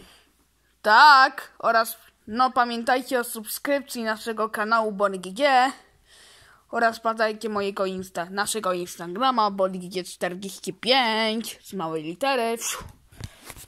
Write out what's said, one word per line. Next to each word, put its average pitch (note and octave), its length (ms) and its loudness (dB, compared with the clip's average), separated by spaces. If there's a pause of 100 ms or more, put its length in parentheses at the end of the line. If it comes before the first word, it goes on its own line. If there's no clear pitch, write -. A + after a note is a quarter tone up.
(840)
Tak, C4+ 800 8
oraz, A3+ 380 0 (300)
no, B3 240 0
pamiętajcie B3 680 0
o A#3 40 -2
subskrypcji A#3+ 800 -6
naszego A3 460 -4
kanału A3 420 0
Bonnie G3 280 0
G F#3 120 -12
G C4 400 4 (1000)
oraz A3+ 280 0
wpadajcie A3 520 -2
mojego G3+ 360 -2
insta-, F#3 440 -6
naszego G3+ 440 -4
Instagrama G3 800 -2
Bonnie F#3+ 280 -2
G F3+ 100 -12
G F#3 140 -6
czterdzieści F#3+ 680 -8
pięć A3 880 0
z - 100 -16
małej D#3+ 300 -6
litery. A#3 540 -2 (1120)